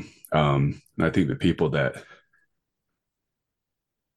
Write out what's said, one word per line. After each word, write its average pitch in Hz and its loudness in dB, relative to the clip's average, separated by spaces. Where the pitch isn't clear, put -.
um, 71 0
and 82 0
I 82 0
think 87 2
the 69 -4
people 82 0
that 67 -4